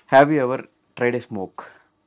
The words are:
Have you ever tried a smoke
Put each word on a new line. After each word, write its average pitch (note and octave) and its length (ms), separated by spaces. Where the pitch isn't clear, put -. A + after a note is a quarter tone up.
Have C#3 240
you D3+ 120
ever B2+ 240
tried B2 180
a B2 60
smoke - 500